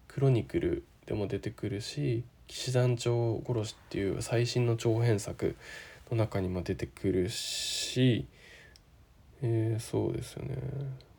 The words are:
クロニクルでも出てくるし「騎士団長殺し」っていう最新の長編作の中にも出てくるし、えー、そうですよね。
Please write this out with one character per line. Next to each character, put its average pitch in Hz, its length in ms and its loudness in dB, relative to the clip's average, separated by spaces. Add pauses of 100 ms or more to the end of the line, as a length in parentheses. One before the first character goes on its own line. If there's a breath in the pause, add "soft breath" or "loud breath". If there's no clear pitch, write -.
ク - 120 -6
ロ 135 100 6
ニ 117 120 4
ク - 160 -2
ル - 260 0 (220)
で 117 80 -4
も 104 120 0
出 98 120 -2
て 104 120 -6
く - 180 -6
る 104 120 -4
し 120 440 -2 (220)
「騎 - 100 -14
士 - 160 -4
団 123 240 4
長 120 500 2
殺 113 200 0
し」 - 120 -10
っ - 120 -20
て - 80 -4
い 98 120 2
う - 120 -2
最 117 240 2
新 123 200 2
の 117 100 4
長 113 240 2
編 113 200 4
作 - 340 -2 (560 loud breath)
の 120 60 0
中 104 240 2
に 92 80 0
も 92 140 -2
出 92 120 -2
て - 120 -4
く - 260 -6
る 92 160 2
し、 - 1000 0 (1160 loud breath)
え 113 360 2
ー、 - 20 -6
そ 107 280 -2
う - 40 0
で - 100 -4
す - 120 -12
よ - 100 -10
ね。 - 120 -6 (640)